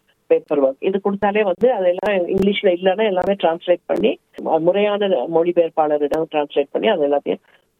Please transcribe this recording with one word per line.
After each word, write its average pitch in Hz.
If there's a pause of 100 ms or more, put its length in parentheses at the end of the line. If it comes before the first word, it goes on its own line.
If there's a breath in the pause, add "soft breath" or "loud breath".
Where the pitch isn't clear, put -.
(280)
பேப்பர் 160
ஒர்க், 135
இது 196
கொடுத்தாலே 202
வந்து 208
அதெல்லாம் 185
இங்கிலீஷ்ல 196
இல்லைன்னா 185
எல்லாமே 185
டிரான்ஸ்லேட் 175
பண்ணி, 196 (260)
அஹ், 151
முறையான 202
மொழிபெயர்ப்பாளரிடம் 160
டிரான்ஸ்லேட் 147
பண்ணி -
அது 165
எல்லாத்தையும் 143 (380 soft breath)